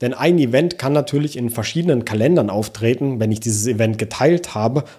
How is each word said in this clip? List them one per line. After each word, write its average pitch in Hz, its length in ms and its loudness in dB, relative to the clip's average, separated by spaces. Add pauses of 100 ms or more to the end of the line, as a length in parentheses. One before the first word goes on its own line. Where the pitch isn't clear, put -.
denn 123 140 -2
ein 170 240 4
Event 143 400 2
kann 139 160 0
natürlich 147 420 0
in 120 140 -4
verschiedenen 131 560 -2
Kalendern 117 420 2
auftreten, 113 720 -2
wenn 110 100 0
ich 107 100 -2
dieses 110 260 -2
Event 110 320 0
geteilt 151 560 0
habe. 123 300 0 (140)